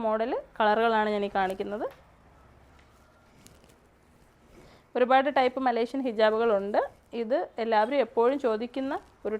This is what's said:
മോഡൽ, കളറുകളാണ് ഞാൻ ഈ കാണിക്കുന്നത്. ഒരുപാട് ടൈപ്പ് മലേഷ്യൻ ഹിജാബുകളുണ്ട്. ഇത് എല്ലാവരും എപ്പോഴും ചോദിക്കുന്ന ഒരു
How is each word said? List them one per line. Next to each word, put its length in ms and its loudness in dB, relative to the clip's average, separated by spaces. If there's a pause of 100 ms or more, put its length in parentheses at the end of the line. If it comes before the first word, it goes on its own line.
മോഡൽ, 280 0 (260)
കളറുകളാണ് 560 2
ഞാൻ 140 -2
ഈ 100 -8
കാണിക്കുന്നത്. 480 -4 (3000)
ഒരുപാട് 400 2
ടൈപ്പ് 300 0
മലേഷ്യൻ 400 -2
ഹിജാബുകളുണ്ട്. 720 2 (420)
ഇത് 160 -2 (260)
എല്ലാവരും 420 2
എപ്പോഴും 400 2
ചോദിക്കുന്ന 480 -2 (320)
ഒരു 140 -4